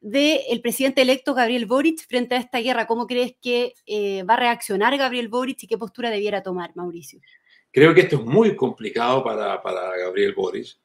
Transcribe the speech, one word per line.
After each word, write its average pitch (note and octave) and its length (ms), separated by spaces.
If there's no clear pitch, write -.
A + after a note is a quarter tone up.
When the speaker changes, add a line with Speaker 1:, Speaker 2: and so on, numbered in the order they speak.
Speaker 1:
del C4 600
presidente C4 400
electo C4+ 320
Gabriel A#3+ 320
Boric D4 420
frente B3 280
a - 20
esta B3 220
guerra. A#3 260
¿Cómo A#3 200
crees B3 360
que, B3 320
eh, G3+ 380
va F#3 100
a A#3+ 60
reaccionar A#3 580
Gabriel B3 320
Boric B3 360
y - 20
qué A3 100
postura A#3 320
debiera G#3 340
tomar, F3+ 320
Mauricio? E3+ 460
Speaker 2:
Creo D3 220
que - 80
esto - 160
es A2 60
muy F#3+ 340
complicado A#2+ 640
para, G#2+ 400
para F#2 360
Gabriel F#2+ 340
Boric, G2 360